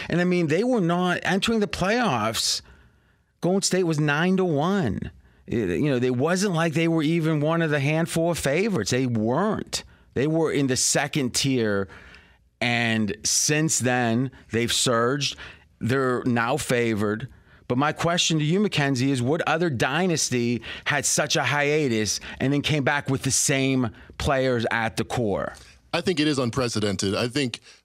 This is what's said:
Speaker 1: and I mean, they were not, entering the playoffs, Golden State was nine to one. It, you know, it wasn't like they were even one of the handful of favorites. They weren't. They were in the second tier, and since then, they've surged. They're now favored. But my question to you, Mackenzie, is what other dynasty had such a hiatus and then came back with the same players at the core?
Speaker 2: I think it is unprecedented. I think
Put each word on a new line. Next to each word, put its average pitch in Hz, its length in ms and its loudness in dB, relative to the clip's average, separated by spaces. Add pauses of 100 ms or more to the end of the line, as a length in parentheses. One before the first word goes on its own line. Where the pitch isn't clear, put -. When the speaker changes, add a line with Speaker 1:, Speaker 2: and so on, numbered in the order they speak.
Speaker 1:
and 165 100 0
I 175 60 2
mean, 180 220 2
they 160 160 2
were 247 180 2
not, 175 420 0
entering 196 360 0
the 202 80 0
playoffs, 170 920 0 (800)
Golden 185 220 0
State 185 220 0
was 165 160 0
nine 156 380 2
to 190 80 2
one. 165 680 0 (360)
It, 95 320 -2
you 147 100 2
know, 131 80 2
it 127 180 2
wasn't 180 380 0
like 165 200 0
they 165 140 2
were 165 160 2
even 160 360 2
one 165 220 2
of 165 80 0
the 147 100 2
handful 160 520 0
of 160 80 -2
favorites. 156 520 0
They 127 140 0
weren't. 123 760 -2 (300)
They 131 140 0
were 156 240 0
in 135 160 2
the 127 100 0
second 143 560 0
tier, 110 540 0 (720)
and 113 640 0
since - 560 0
then, 123 500 0 (220)
they've 117 200 0
surged. 127 640 0 (440)
They're 127 440 0
now 120 340 0
favored. 113 680 0 (400)
But 127 120 -2
my 147 140 0
question 170 440 0
to 151 80 0
you, 165 140 2
Mackenzie, 139 520 0
is 127 120 0
what 147 240 0
other 165 240 0
dynasty 131 880 0 (240)
had 143 200 -2
such - 300 0
a 151 80 2
hiatus 139 760 0 (200)
and 131 140 2
then 143 80 2
came 147 220 0
back 143 260 0
with 131 140 -2
the 135 80 0
same 135 580 0 (300)
players 131 500 2
at 113 280 -2
the 117 60 -2
core? 101 520 -2 (380)
Speaker 2:
I 170 80 0
think 175 180 0
it 151 80 2
is 147 100 0
unprecedented. 107 800 0
I 107 120 0
think 123 320 -2 (260)